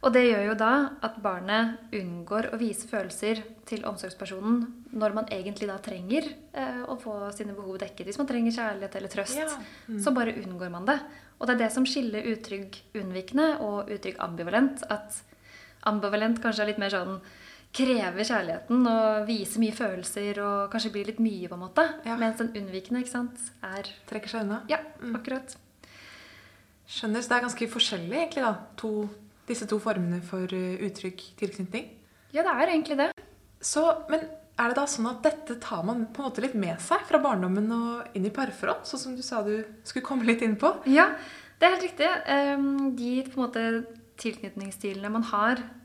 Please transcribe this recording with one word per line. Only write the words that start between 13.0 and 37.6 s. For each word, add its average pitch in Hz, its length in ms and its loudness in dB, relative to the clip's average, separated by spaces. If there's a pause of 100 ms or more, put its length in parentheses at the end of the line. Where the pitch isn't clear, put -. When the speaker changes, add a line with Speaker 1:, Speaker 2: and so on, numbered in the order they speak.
Speaker 1:
og 208 300 -2
utrygg 196 300 -6
ambivalent, 175 720 2
at - 320 -6 (640)
ambivalent 214 560 2
kanskje 214 200 0
er 208 60 2
litt 214 120 -2
mer 196 100 0
sånn, 190 300 -2 (540)
krever 214 500 2
kjærligheten 226 640 2
og 220 400 4
viser 214 320 -2
mye 214 140 4
følelser 202 680 -4
og 202 320 0
kanskje 220 220 -2
blir 202 140 -4
litt 220 120 -8
mye 190 300 2
på - 60 -8
en 175 40 -8
måte. 185 260 2 (200)
Speaker 2:
Ja. 233 100 -2
Speaker 1:
Mens 226 220 0
den 226 160 -2
unnvikende, 202 500 -4
ikke 247 60 -8
sant, 247 280 -4 (240)
er 196 220 -8 (240)
Speaker 2:
Trekker 214 220 -8
seg 226 140 -4
unna. 208 260 -2
Speaker 1:
Ja, 302 80 2 (240)
Speaker 2:
Mm. 240 160 -6
Speaker 1:
akkurat. 262 380 -6 (1300)
Speaker 2:
Skjønner, 220 340 -2
så 240 60 -6
det 247 100 4
er 247 100 2
ganske 233 220 -2
forskjellig 196 460 0
egentlig 320 280 0
da, 220 120 4 (220)
to, 214 320 -2 (380)
disse 233 200 -4
to 214 120 2
formene 180 420 0
for, 185 220 -4
eh, 185 340 -2 (120)
utrygg 185 320 -8 (160)
tilknytning. 208 500 -4 (440)
Speaker 1:
Ja, 311 120 2
det 359 80 4
er 285 220 4
egentlig 311 240 2
det. 311 140 4 (500)
Speaker 2:
Så, - 480 4
men 311 100 4 (400)
er 240 80 4
det 240 80 2
da 277 100 4
sånn 233 240 0
at 233 140 -8
dette 302 360 2
tar 175 240 -4
man 226 240 0
på - 160 -12
en 262 80 -2
måte 208 100 -4
litt 262 140 0
med 170 240 0
seg 392 260 2
fra - 140 6
barndommen 208 520 2